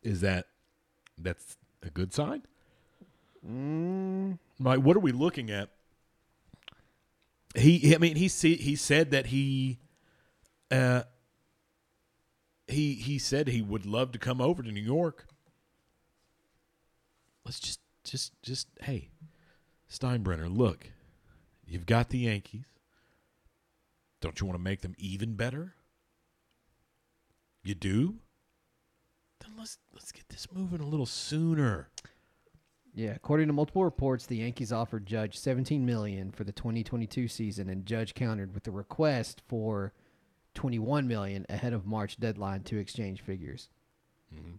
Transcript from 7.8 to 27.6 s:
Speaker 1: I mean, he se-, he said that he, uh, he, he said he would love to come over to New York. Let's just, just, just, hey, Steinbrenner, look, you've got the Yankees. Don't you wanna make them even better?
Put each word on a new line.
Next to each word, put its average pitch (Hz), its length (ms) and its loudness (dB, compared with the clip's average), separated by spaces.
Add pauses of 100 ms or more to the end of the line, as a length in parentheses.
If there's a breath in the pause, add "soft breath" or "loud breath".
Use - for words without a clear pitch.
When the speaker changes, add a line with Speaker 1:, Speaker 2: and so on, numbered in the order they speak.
Speaker 1:
I 160 40 4
mean, 165 180 4
he 180 120 4
se-, 165 280 4
he 147 200 0
said 147 360 4
that 135 140 2
he, 131 520 0 (920 soft breath)
uh, 127 340 4 (1600)
he, 143 260 2
he 127 240 -4
said 139 300 0
he 120 140 0
would 101 240 -4
love 120 260 0
to 120 60 -10
come 127 240 -2
over 160 200 2
to 117 80 -8
New 104 120 -6
York. 147 440 -2 (2250)
Let's - 140 -10
just, - 200 -8 (240)
just, - 280 -8 (100)
just, - 260 -8 (140)
hey, 117 280 -6 (800 soft breath)
Steinbrenner, 92 640 -2
look, 107 340 2 (760 soft breath)
you've 85 180 -8
got 117 240 4
the 127 100 -2
Yankees. 113 460 -2 (1600)
Don't 80 200 -6
you 101 60 0
wanna 90 120 -4
make 95 220 -2
them 92 180 -8
even 98 360 -4
better? 131 400 -6 (1900)